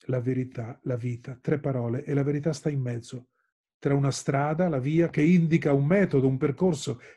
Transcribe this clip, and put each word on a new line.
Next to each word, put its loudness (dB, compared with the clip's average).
la -4
verità, -6
la -4
vita". -8
Tre -2
parole, -4
e -6
la 0
verità -2
sta -6
in -2
mezzo. -10
Tra 0
una 2
strada, 0
la -2
via, 2
che 0
indica 4
un 4
metodo, 4
un 0
percorso, -2